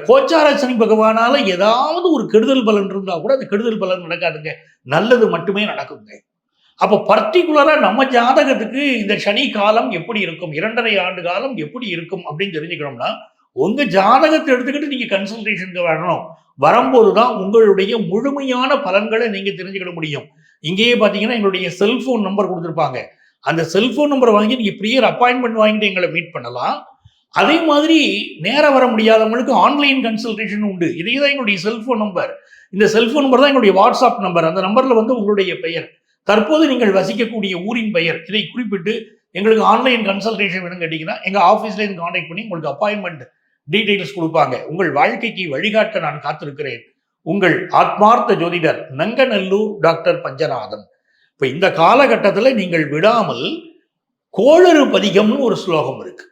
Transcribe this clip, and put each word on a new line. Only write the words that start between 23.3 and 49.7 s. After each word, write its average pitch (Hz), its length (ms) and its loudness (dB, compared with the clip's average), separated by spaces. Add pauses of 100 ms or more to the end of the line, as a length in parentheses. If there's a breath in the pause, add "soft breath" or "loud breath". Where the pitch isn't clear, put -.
அந்த 160 240 -2
செல்போன் 233 500 0
நம்பரை 247 180 4
வாங்கி 214 240 2
நீங்க 214 160 -2
ப்ரியர் 220 400 0
அப்பாயின்மெண்ட் 247 460 0
வாங்கிட்டு 214 260 2
எங்களை 185 260 0
மீட் 165 220 -6
பண்ணலாம். 123 520 -8 (460)
அதே 311 320 2
மாதிரி 311 380 2 (400)
நேரா 269 300 2
வர 262 160 4
முடியாதவங்களுக்கு 220 680 2
ஆன்லைன் 262 540 2
கன்சல்டேஷன் 214 560 -6
உண்டு. 180 360 -4
இதே 180 160 -6
தான் 285 160 0
எங்களுடைய 226 300 -2
செல்போன் 226 380 -4
நம்பர். 180 380 -4 (360 soft breath)
இந்த 196 160 4
செல்போன் 240 340 2
நம்பர் 254 180 4
தான் 277 140 6
எங்களுடைய 214 200 4
WhatsApp 233 460 4
நம்பர். 170 260 0
அந்த 175 160 0
நம்பர்ல 240 340 2
வந்து 226 200 2
உங்களுடைய 196 440 -2
பெயர், 165 300 -6 (340)
தற்போது 302 440 2
நீங்கள் 240 260 2
வசிக்கக்கூடிய 190 720 -2
ஊரின் 226 260 -4
பெயர், 170 360 -2
இதை 196 200 -4
குறிப்பிட்டு 208 460 -6 (380)
எங்களுக்கு 208 320 2
ஆன்லைன் 226 420 2
கன்சல்டேஷன் 196 580 -4
வேணும்னு 175 200 -10
கேட்டீங்கன்னா, 160 400 -6
எங்க 190 160 -2
ஆபீஸ்ல 202 400 2
இருந்து 196 240 -6
கான்டாக்ட் 170 240 -6
பண்ணி 175 160 -10
உங்களுக்கு 165 280 -8
அப்பாயின்மெண்ட் 180 540 -6 (460)
டீடைல்ஸ் 190 440 -2
கொடுப்பாங்க. 160 480 0
உங்கள் 165 280 -4
வாழ்க்கைக்கு 190 580 -2
வழிகாட்ட 196 500 -2
நான் 151 240 -6
காத்திருக்கிறேன். 143 580 -8 (400)
உங்கள் 175 460 0
ஆத்மார்த்த 202 680 4
ஜோதிடர் 170 440 -2 (180)
நங்கநல்லூர் 208 840 0